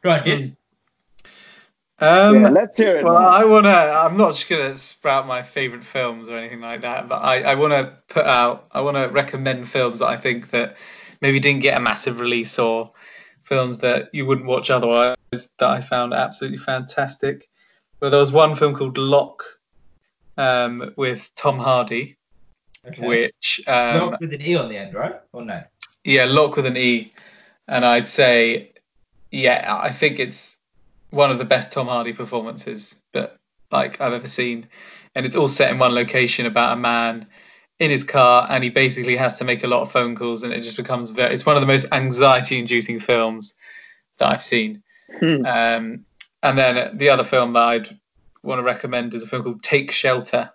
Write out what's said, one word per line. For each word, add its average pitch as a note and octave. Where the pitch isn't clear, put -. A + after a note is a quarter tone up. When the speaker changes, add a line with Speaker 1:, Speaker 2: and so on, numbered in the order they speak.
Speaker 1:
right, E3
Speaker 2:
Mm. C3
Speaker 1:
it's C3+
Speaker 2:
Um, G3
Speaker 3:
Yeah, G#3
let's G3+
hear G#3
it D3
Speaker 2:
well, E3+
Speaker 3:
now. F#3
Speaker 2:
I F#3+
wanna, G#3+
I'm D#3+
not F#3
just -
gonna C#3
sprout C3+
my B2+
favourite B2
films A#2
or A#2
anything A#2
like A#2
that, B2
but B2+
I, C3
I C3+
wanna C#3+
put D#3
out, B2
I C3+
wanna C3+
recommend C3
films B2
that A#2+
I A#2
think A#2+
that A#2+
maybe C#3
didn't C#3
get C#3
a C3
massive A#2
release A#2+
or A2+
films B2+
that B2+
you C#3+
wouldn't C3
watch B2+
otherwise B2
that -
I B2+
found B2
absolutely C3+
fantastic. C3+
But C#3
there C#3+
was C#3+
one D#3
film C#3+
called C3
Locke, C#3
um, B2
with B2+
Tom C#3
Hardy, B2
Speaker 1:
Okay. -
Speaker 2:
which, A#2+
um, B2
Speaker 1:
Locke -
with D#3+
an C#3
E E3+
on B2+
the G#2+
end, F#2+
right? B2+
Or A#2+
no? F#2+
Speaker 2:
Yeah, C3
Locke C#3+
with C3+
an B2+
E. A#2+
And B2
I'd A#2+
say, A#2
yeah, B2
I -
think C#3+
it's -
one C#3+
of B2
the B2+
best B2
Tom B2+
Hardy A#2+
performances A2+
that, -
like, C3+
I've B2+
ever B2
seen. A#2
And C3
it's C3
all C#3+
set C3+
in C3
one B2+
location A#2+
about A#2+
a A#2+
man A#2
in D#3+
his C#3
car, B2
and C3
he B2
basically B2+
has B2+
to -
make B2
a -
lot B2
of A2
phone A#2+
calls, A#2
and A#2+
it A#2+
just A#2
becomes A#2+
very, A#2+
it's C3
one D3+
of C#3
the C3+
most C3+
anxiety-inducing B2+
films A2+
that -
I've B2+
seen. A2
Speaker 3:
Hmm. D3+
Speaker 2:
Um, A#2
and C3+
then B2
the C#3
other B2+
film A#2+
that A#2
I'd A#2
wanna B2+
recommend B2
is A2+
a A2+
film B2+
called A#2+
Take C#3
Shelter B2